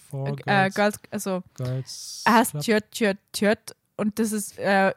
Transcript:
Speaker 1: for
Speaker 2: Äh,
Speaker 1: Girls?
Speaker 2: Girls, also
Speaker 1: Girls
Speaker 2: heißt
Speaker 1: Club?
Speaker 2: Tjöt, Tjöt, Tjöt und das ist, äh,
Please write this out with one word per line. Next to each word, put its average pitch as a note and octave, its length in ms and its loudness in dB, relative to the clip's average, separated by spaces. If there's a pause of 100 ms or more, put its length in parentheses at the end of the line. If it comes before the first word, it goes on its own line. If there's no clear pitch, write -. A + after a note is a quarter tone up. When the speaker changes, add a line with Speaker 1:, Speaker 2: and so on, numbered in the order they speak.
Speaker 1:
for C#3 200 -6 (180)
Speaker 2:
Äh, F#3+ 240 2
Speaker 1:
Girls? - 40 -14
Speaker 2:
Girls, G#3 240 2 (120)
also F#3+ 320 -4 (120)
Speaker 1:
Girls - 720 -8
Speaker 2:
heißt A3+ 260 4
Speaker 1:
Club? D3 100 -6
Speaker 2:
Tjöt, G#3+ 300 0
Tjöt, G3+ 260 0 (140)
Tjöt - 440 0 (200)
und G#3 220 -2
das A3 140 0
ist, G#3+ 260 -6
äh, F#3+ 380 4